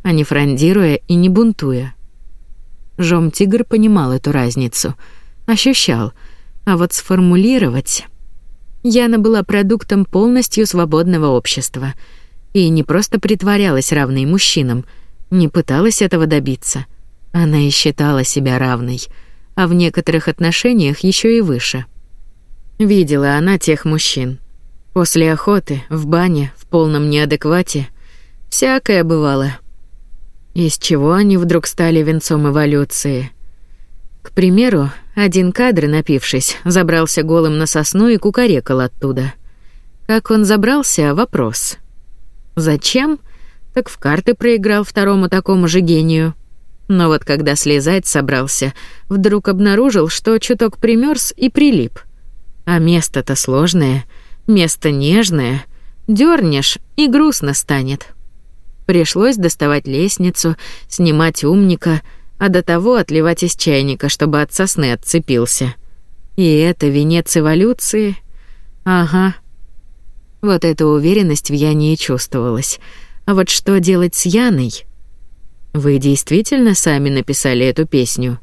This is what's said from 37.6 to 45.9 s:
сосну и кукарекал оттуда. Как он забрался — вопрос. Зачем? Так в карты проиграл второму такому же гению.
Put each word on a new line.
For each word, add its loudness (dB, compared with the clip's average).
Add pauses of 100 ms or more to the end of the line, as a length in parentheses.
сосну 2
и 4
кукарекал 0
оттуда. -4 (720)
Как -2
он 4
забрался — 2
вопрос. -2 (800)
Зачем? 0 (520)
Так -2
в -16
карты 0
проиграл 2
второму 0
такому 2
же 2
гению. 2 (540)